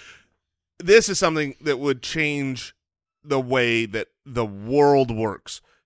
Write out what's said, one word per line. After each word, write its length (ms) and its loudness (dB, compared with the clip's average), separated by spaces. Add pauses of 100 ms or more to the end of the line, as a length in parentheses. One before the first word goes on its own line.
(800)
This 300 4
is 100 -4
something 400 -2
that 180 -2
would 240 -2
change 720 -6 (480)
the 200 0
way 440 0
that 220 -8 (180)
the 200 -4
world 680 2
works, 460 -6 (260)